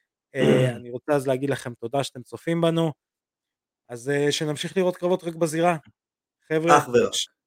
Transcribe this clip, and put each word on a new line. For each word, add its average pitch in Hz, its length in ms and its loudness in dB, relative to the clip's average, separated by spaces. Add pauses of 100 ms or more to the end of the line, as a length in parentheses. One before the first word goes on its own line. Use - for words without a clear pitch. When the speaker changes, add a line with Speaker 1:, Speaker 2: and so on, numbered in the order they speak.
(360)
Speaker 1:
אה, 131 360 4
Speaker 2:
<clears throat> 117 40 -10
Speaker 1:
אני 120 140 -16
רוצה 127 240 -4
אז 139 140 0
להגיד 135 220 -2
לכם 127 240 -6
תודה 131 300 -4
שאתם - 200 -10
צופים 170 380 -4
בנו, 165 300 2 (1000)
אז, 123 180 -8
אה, 143 220 2
שנמשיך 151 460 -4
לראות 180 200 0
קרבות 180 260 -2
רק 165 120 -8
בזירה. 165 420 0 (720)
חברה, 160 300 4
Speaker 2:
אך 139 100 0
ורק. 117 260 2
Speaker 1:
ש-, - 140 -6 (200)